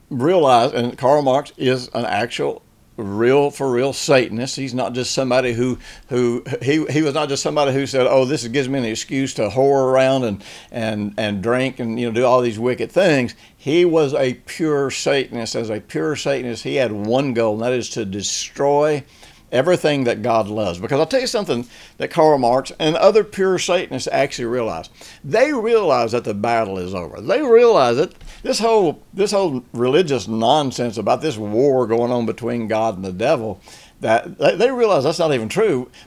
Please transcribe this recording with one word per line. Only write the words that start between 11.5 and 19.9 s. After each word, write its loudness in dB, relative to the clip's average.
and, -4
you -2
know, -4
do 0
all 4
these -2
wicked -2
things." 2
He 2
was 2
a 0
pure -2
Satanist. -4
As -4
a -6
pure -6
Satanist, -6
he -6
had 0
one -2
goal, 0
and -6
that 0
is -4
to -6
destroy -2
everything 2